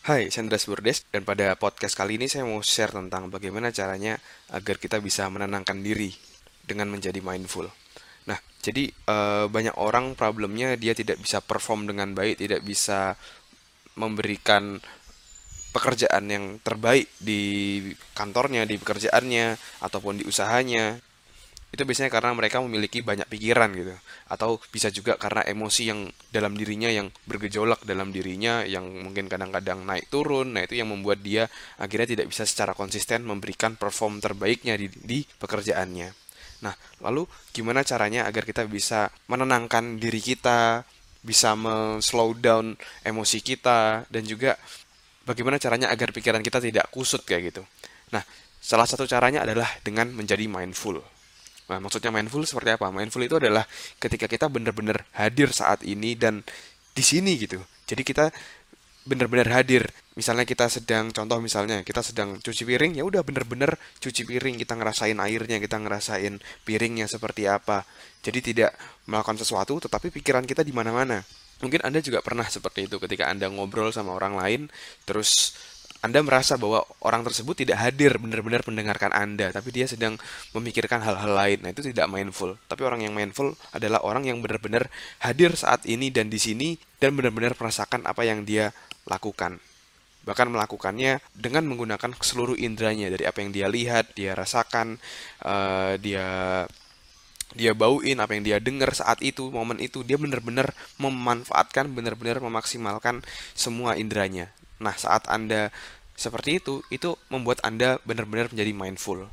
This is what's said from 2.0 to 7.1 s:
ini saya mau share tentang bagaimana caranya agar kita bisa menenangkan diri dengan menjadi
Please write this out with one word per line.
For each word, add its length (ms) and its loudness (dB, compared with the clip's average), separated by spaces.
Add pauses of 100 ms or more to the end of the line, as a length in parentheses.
ini 80 -2
saya 160 -2
mau 240 -2
share 240 2
tentang 400 -8
bagaimana 400 -4
caranya 480 -4 (320)
agar 240 -4
kita 240 -2
bisa 320 -2
menenangkan 560 -4
diri 240 -2 (560)
dengan 240 -4
menjadi 320 -6